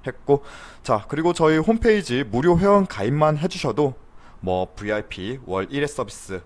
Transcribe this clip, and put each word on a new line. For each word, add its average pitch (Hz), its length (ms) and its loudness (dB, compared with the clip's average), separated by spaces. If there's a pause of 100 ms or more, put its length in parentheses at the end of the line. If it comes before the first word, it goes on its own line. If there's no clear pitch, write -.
했고 139 360 0 (400)
자 107 240 0
그리고 160 260 0
저희 156 240 4
홈페이지 190 680 2
무료 143 360 2
회원 202 260 4
가입만 151 540 0
해주셔도 143 560 -2 (440)
뭐 92 360 -2
브이아이피 104 720 -6
월 95 240 -4
일 143 100 -4
회 147 60 -2
서비스 101 580 -10